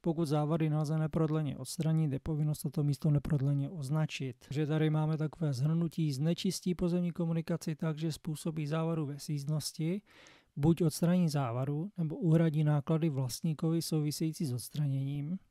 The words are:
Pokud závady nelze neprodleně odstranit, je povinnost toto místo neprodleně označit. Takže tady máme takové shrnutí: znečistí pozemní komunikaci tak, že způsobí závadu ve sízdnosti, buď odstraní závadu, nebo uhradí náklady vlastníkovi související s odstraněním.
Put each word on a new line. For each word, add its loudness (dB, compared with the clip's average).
Pokud 0
závady 2
nelze 2
neprodleně 0
odstranit, 0
je -2
povinnost -2
toto -2
místo 2
neprodleně 2
označit. -4
Takže -2
tady 2
máme 0
takové -2
shrnutí: 0
znečistí 0
pozemní 0
komunikaci -2
tak, -2
že -2
způsobí -4
závadu 0
ve -8
sízdnosti, -4
buď 4
odstraní 4
závadu, -2
nebo -2
uhradí 4
náklady 2
vlastníkovi -2
související -2
s 0
odstraněním. -2